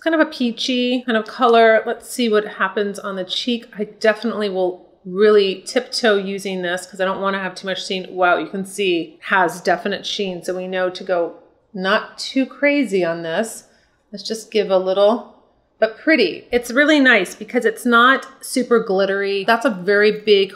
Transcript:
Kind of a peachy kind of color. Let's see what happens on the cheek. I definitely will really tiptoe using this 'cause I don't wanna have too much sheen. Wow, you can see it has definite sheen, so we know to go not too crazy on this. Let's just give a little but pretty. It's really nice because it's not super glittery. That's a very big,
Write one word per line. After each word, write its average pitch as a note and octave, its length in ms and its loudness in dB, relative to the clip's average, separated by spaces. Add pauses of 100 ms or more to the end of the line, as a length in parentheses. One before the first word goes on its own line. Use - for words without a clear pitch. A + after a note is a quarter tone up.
Kind E4 120 0
of D#4 60 4
a D4+ 60 6
peachy B3 760 -2
kind A3+ 140 -2
of G#3+ 100 -2
color. A3+ 600 4
Let's A#3+ 240 -8
see A#3+ 180 -2
what G#3 160 2
happens G3+ 540 -4
on G3+ 160 -8
the F#3+ 80 -6
cheek. A3+ 460 -6 (100)
I G#3 60 -4
definitely G#3 640 -2
will F#3 400 -4 (160)
really G3 600 4
tiptoe - 520 -2
using F#3+ 460 -6
this F3+ 240 -4
'cause F#3+ 140 -10
I F#3 40 -2
don't F#3 160 -2
wanna G3 180 -2
have F#3 160 -8
too F#3+ 140 -12
much F#3 180 -6
sheen. F#3 240 -6
Wow, F3+ 280 2
you D#3+ 100 -6
can G3 160 -8
see F3+ 560 -2
it - 60 -16
has F3+ 340 0
definite F#3 440 -2
sheen, F#3 380 -6
so F#3 140 -6
we F#3 100 -8
know F#3 240 -4
to F#3 140 -12
go E3+ 300 -2 (380)
not G3 460 -2
too - 280 -2
crazy C4 580 0
on E3+ 180 -4
this. E3+ 460 -6 (420)
Let's G3 140 -14
just - 260 -10
give F#3+ 220 0
a F#3 60 6
little G3+ 540 2 (520)
but A3 140 -2
pretty. C4 520 0
It's A#3+ 200 -2
really D4 280 4
nice A#3 360 4
because A3 320 -2
it's - 180 -4
not B3 420 4 (160)
super A#3+ 400 0
glittery. G3 600 0
That's A#3 220 2
a C4 40 0
very G3+ 520 2
big, G3 340 4